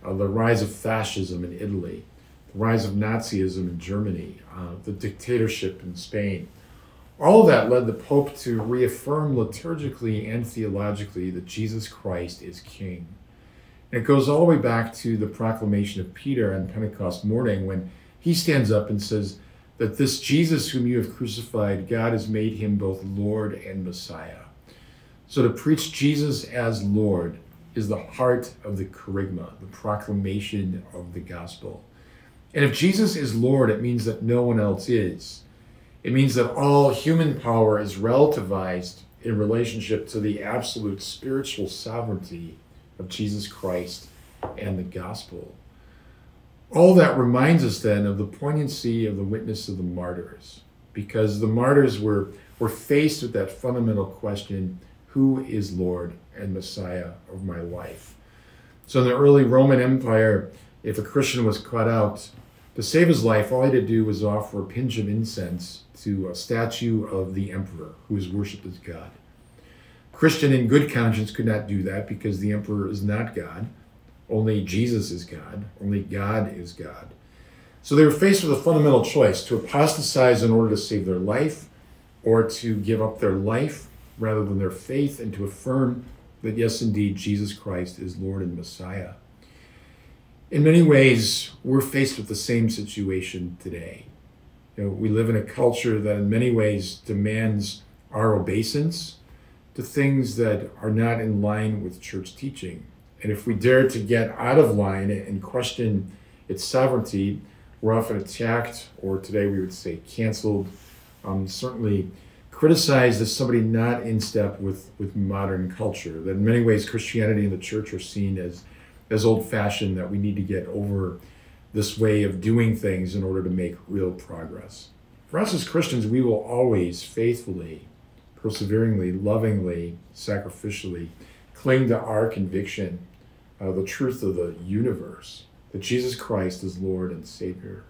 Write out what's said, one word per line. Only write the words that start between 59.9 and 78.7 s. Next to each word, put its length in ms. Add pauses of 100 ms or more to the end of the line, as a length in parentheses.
if 160
a 60
Christian 420
was 120
caught 320
out, 400 (460)
to 80
save 260
his 140
life, 280
all 120
he 80
had 100
to 0
do 240
was 180
offer 380
a 40
pinch 320
of 120
incense 760 (200)
to 260
a 60
statue 720
of 300
the 160
emperor, 440 (120)
who 80
is 140
worshipped 360
as 120
God. 340 (1000)
Christian 400
in 140
good 240
conscience 400
could 140
not 220
do 160
that 240
because 320
the 140
emperor 340
is 160
not 320
God. 320 (600)
Only 340
Jesus 480
is 140
God. 400 (180)
Only 180
God 560
is 160
God. 360 (760)
So 120
they 100
were 60
faced 320
with 140
a 40
fundamental 420